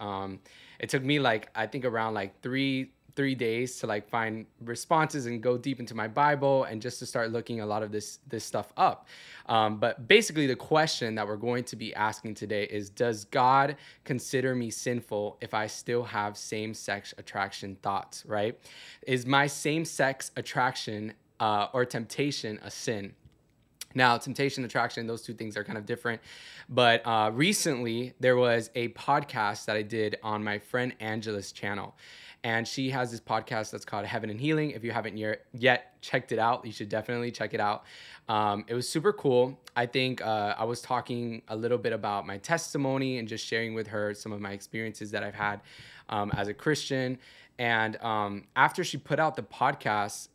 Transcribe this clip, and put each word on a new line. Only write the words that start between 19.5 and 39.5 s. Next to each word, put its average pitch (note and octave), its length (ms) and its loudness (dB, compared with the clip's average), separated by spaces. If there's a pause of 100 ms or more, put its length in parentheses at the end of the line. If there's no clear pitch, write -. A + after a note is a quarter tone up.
attraction, A#2 800 -2 (260)
uh, G#2+ 340 2
or B2+ 120 2
temptation A#2 760 -4
a G2+ 80 -12
sin? G2+ 440 -6 (840)
Now, B2 220 8
temptation, C3+ 460 -2
attraction, A#2 440 -2
those A2+ 160 -6
two A#2+ 100 -8
things G#2+ 240 -6
are G#2 60 -2
kind G2+ 140 -6
of G#2 100 -8
different. A#2 340 -4 (480)
But, A#2+ 340 6
uh, A2 300 4
recently, B2+ 840 0
there B2+ 180 6
was A#2 380 4
a A#2+ 140 -2
podcast B2 760 0
that G#2+ 100 0
I A2 60 2
did G#2+ 400 0
on G#2+ 220 -2
my G#2 160 -2
friend B2 400 -2
Angela's A2 520 -4
channel. G2+ 440 -6 (480)
And A2+ 240 2
she C3 240 -2
has B2+ 200 0
this A#2 80 -8
podcast A2 520 -2
that's G#2+ 120 -10
called G#2 220 -4
Heaven A2 240 -4
and G#2+ 100 -6
Healing. D3+ 320 0
If A2 120 -10
you A#2 80 -4
haven't G#2+ 260 -4
ye-, G#2+ 180 -2 (180)
yet B2 480 2
checked - 300 -2
it A2+ 60 0
out, A#2 280 2
you A2 60 -10
should G#2+ 160 -8
definitely A#2+ 440 -2
check A2 220 -6
it A2+ 60 -2
out. G#2 240 0 (460)
Um, G#2+ 380 2
it A#2+ 80 -2
was B2 120 -2
super E3 240 2
cool. C3 480 4 (160)